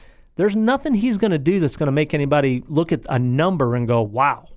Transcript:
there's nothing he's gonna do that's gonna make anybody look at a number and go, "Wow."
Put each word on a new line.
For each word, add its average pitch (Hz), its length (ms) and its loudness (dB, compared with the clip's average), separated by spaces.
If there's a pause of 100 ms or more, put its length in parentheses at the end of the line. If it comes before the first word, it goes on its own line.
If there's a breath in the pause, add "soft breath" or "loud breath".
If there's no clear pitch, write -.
(360 soft breath)
there's 202 200 0
nothing 254 400 0
he's 214 220 0
gonna 190 200 2
do 165 240 0
that's 147 160 0
gonna 147 140 -2
make 147 220 0
anybody 139 540 0
look 165 240 -2
at - 160 -2
a 131 120 -2
number 131 560 0
and 120 120 -2
go, 117 140 2
"Wow." 117 560 -2